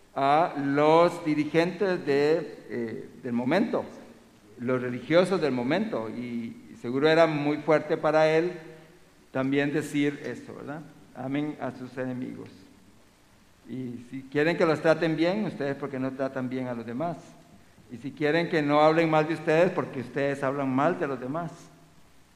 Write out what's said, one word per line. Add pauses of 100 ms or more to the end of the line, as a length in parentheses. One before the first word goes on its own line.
(160)
a
los
dirigentes
de, (100)
eh, (120)
del
momento, (760)
los
religiosos
del
momento,
y
seguro
era
muy
fuerte
para
él (800)
también
decir
esto,
¿verdad? (340)
"Amen
a
sus
enemigos. (1200)
Y
si
quieren
que
los
traten
bien,
ustedes,
¿por
qué
no
tratan
bien
a
los
demás? (760)
Y
si
quieren
que
no
hablen
mal
de
ustedes,
porque
ustedes
hablan
mal
de
los
demás". (840)